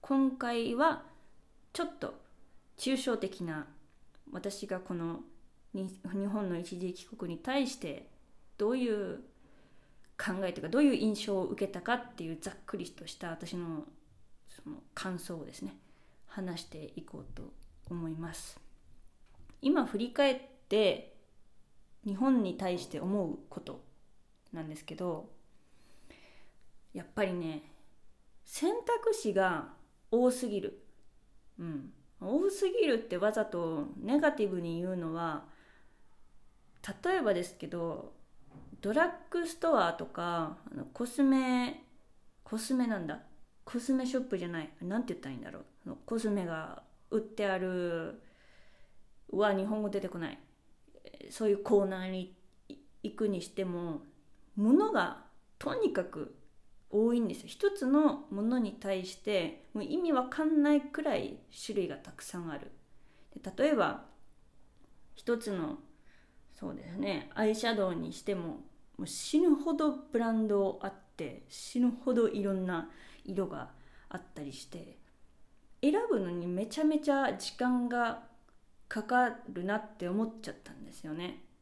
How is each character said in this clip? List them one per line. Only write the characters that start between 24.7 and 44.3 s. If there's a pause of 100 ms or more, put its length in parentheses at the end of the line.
す
け
ど、 (1700)
や
っ
ぱ
り
ね、 (720)
選 (140)
択
肢
が (360)
多
す
ぎ
る。 (760)
う
ん。 (300)
多
す
ぎ
る
っ
て
わ
ざ
と (100)
ネ
ガ
テ
ィ
ブ
に
言
う
の
は、 (1600)
例
え
ば
で
す
け
ど、 (640)
ド
ラ
ッ (200)
グ
ス
ト
ア
と
か、 (160)
あ
の、
コ
ス
メ、 (600)
コ
ス
メ
な
ん
だ。 (440)
コ
ス
メ
シ
ョ
ッ
プ